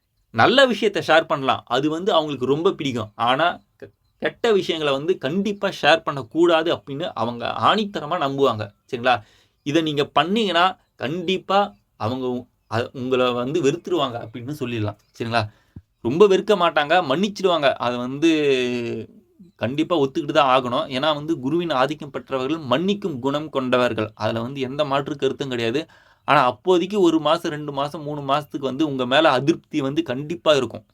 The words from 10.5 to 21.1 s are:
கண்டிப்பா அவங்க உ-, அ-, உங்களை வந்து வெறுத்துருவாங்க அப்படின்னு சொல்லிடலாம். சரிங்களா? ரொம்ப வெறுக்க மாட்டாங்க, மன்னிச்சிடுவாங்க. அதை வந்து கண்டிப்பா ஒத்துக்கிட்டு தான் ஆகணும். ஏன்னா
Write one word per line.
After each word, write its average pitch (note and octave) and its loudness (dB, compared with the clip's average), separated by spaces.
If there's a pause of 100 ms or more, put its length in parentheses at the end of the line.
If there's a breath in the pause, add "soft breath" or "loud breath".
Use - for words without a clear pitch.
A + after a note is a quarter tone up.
கண்டிப்பா F3+ 0 (360)
அவங்க B2+ -4
உ-, B2 -6 (260)
அ-, A#2 -2
உங்களை B2+ 0
வந்து B2+ -2
வெறுத்துருவாங்க C#3 0
அப்படின்னு A#2+ -10
சொல்லிடலாம். A#2 -4 (120)
சரிங்களா? A#2 -2 (600 loud breath)
ரொம்ப D#3+ 4
வெறுக்க F#3+ 2
மாட்டாங்க, D#3+ 2
மன்னிச்சிடுவாங்க. F#3 0
அதை B2 -2
வந்து C#3 -2 (1300)
கண்டிப்பா D3 -2
ஒத்துக்கிட்டு D3 0
தான் C#3+ 6
ஆகணும். B2+ 2
ஏன்னா C#3 -2